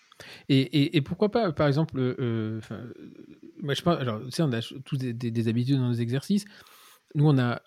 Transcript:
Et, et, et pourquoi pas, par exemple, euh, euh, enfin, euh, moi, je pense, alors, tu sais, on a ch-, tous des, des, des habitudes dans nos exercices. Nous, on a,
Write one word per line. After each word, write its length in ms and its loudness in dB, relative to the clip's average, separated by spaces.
Et, 120 6
et, 360 2
et 40 6
pourquoi 300 0
pas, 220 0
par 160 2
exemple, 300 0
euh, 200 0
euh, 400 -2
enfin, 160 -12
euh, 180 -12
moi, 120 -2
je 80 -4
pense, 160 2
alors, 260 -2
tu 80 -10
sais, 100 0
on 100 2
a 80 0
ch-, 140 -10
tous 120 -4
des, 160 -4
des, 180 -6
des 180 0
habitudes 280 2
dans 120 2
nos 60 0
exercices. 500 0
Nous, 120 6
on 120 6
a, 280 0